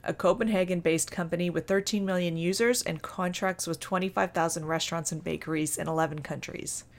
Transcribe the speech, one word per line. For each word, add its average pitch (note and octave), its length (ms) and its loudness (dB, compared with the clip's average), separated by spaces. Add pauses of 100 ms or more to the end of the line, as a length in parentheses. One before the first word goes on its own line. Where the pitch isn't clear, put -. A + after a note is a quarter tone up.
a - 100 -2
Copenhagen-based F#3 960 4
company F3 400 0
with D#3+ 160 -2
thirteen G3 400 2
million F3+ 300 2
users A3+ 460 2
and D#3+ 200 -2
contracts F3+ 640 -2
with E3 140 -4
twenty-five F#3 520 0
thousand E3 340 0
restaurants D#3+ 440 -2
and D#3+ 120 -6
bakeries D#3 540 -2
in E3 120 -4
eleven D#3+ 320 0
countries. - 640 -8 (140)